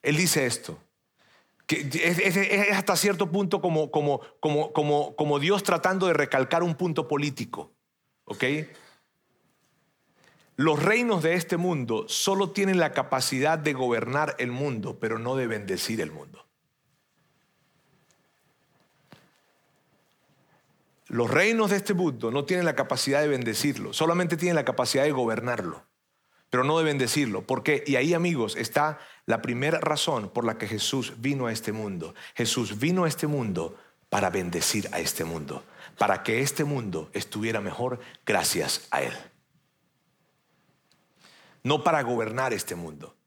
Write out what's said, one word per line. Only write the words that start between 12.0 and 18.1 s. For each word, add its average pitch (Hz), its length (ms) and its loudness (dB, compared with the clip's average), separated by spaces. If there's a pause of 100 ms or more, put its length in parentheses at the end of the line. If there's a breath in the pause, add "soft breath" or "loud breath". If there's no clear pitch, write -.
solo 196 420 0
tienen 190 280 2
la 156 120 2
capacidad 135 680 0
de 151 140 0
gobernar 127 680 0
el 123 120 -2
mundo, 123 480 -4
pero 113 180 -2
no 123 200 -4
de 127 100 -2
bendecir 104 540 -4
el 76 100 -6
mundo. 73 340 -18 (4000)